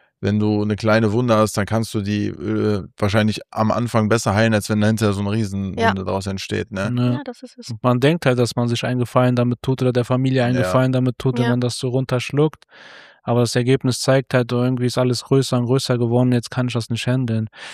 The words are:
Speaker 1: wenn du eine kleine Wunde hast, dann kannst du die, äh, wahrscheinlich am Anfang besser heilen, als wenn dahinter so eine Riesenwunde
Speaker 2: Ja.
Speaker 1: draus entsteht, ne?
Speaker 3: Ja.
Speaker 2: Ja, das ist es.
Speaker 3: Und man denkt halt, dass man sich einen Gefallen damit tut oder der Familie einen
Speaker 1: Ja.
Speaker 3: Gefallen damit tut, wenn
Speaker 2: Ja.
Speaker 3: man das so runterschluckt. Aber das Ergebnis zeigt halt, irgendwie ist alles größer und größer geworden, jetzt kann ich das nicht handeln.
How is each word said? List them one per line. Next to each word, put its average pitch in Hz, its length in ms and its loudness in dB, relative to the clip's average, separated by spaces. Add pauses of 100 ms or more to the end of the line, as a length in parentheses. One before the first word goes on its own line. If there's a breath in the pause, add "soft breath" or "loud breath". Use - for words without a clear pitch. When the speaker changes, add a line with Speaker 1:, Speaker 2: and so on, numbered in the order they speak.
(200 soft breath)
Speaker 1:
wenn 101 180 0
du 107 240 2
eine 104 140 -2
kleine 110 360 2
Wunde 117 240 2
hast, 107 220 2
dann 101 80 -2
kannst 110 260 -2
du 110 80 -2
die, 104 280 -2
äh, 104 560 -2 (120)
wahrscheinlich 107 440 0 (100)
am 107 200 0
Anfang 113 380 0
besser 113 260 0
heilen, 113 200 2
als 104 160 0
wenn 107 100 0
dahinter 107 320 2
so 98 80 -4
eine 101 120 -4
Riesenwunde 98 500 -4
Speaker 2:
Ja. 226 100 2 (120)
Speaker 1:
draus 95 220 -4
entsteht, 101 460 -6
ne? 101 240 -4
Speaker 3:
Ja. 123 160 2
Speaker 2:
Ja, 123 120 -4
das - 180 -14
ist 247 160 -18
es. 233 120 -14
Speaker 3:
Und 113 120 -10
man 123 180 2
denkt 156 240 2
halt, 127 140 2
dass 120 180 0
man 120 120 0
sich 120 160 -2
einen 123 160 -2
Gefallen 127 360 2
damit 120 240 0
tut 131 220 -2
oder 127 100 2
der 120 140 0
Familie 131 380 0
einen 123 120 0
Speaker 1:
Ja. 117 60 0
Speaker 3:
Gefallen 131 300 2
damit 127 260 0
tut, 123 180 -2
wenn 123 80 0
Speaker 2:
Ja. 120 60 0
Speaker 3:
man 123 100 0
das 123 160 -2
so 131 140 -4
runterschluckt. 131 720 -2 (580 loud breath)
Aber 120 180 0
das 117 160 0
Ergebnis 127 440 2
zeigt 135 320 2
halt, 123 200 0
irgendwie 123 340 0
ist 120 120 -2
alles 123 260 0
größer 135 340 2
und 120 80 -2
größer 127 320 0
geworden, 123 340 2
jetzt 120 180 0
kann 123 180 -2
ich 117 60 -6
das 117 140 -4
nicht 113 180 -4
handeln. 117 420 0 (260 loud breath)